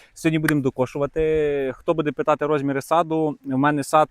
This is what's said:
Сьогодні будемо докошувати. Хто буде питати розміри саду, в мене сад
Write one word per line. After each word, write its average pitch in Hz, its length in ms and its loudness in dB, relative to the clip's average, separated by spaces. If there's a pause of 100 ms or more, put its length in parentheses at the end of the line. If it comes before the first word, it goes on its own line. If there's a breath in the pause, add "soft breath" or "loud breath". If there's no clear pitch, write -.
(140 soft breath)
Сьогодні 160 240 0
будемо 151 240 0
докошувати. 143 1120 -2
Хто - 180 -2
буде 151 180 -2
питати 147 340 0
розміри 139 360 0
саду, 160 640 0
в 135 140 -2
мене 143 260 2
сад 156 260 2